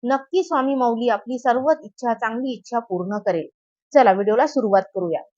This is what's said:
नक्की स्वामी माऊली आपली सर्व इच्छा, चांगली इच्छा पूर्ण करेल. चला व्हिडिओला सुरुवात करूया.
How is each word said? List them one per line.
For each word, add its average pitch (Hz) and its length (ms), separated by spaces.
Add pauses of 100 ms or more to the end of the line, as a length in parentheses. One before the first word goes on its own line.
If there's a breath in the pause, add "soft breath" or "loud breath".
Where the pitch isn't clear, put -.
नक्की 269 400
स्वामी 277 320
माऊली 240 340
आपली 233 300
सर्व 247 260 (180)
इच्छा, 226 300
चांगली 233 400
इच्छा 233 260
पूर्ण 190 380
करेल. 180 300 (460)
चला 247 180
व्हिडिओला 214 360
सुरुवात 202 360 (120)
करूया. 170 260 (160)